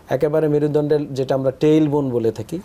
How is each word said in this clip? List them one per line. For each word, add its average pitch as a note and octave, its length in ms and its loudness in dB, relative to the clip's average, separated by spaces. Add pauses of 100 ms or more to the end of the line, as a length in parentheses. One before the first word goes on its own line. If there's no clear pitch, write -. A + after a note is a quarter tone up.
একেবারে D3+ 400 0
মেরুদণ্ডের D3 680 0
যেটা C3 200 -2
আমরা C3+ 260 0
টেইল D#3 280 4
বোন C#3 220 -2
বলে A2+ 220 0
থাকি, A#2 320 -10